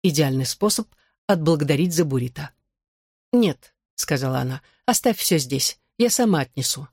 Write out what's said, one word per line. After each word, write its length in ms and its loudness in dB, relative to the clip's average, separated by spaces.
Идеальный 420 0
способ 420 -2
отблагодарить 680 2
за 120 2
буррито. 460 -6
«Нет», — 420 0
сказала 440 -2
она, — 220 -4
«оставь 320 0
все 200 0
здесь, 420 -2
я 120 2
сама 320 2
отнесу». 520 -6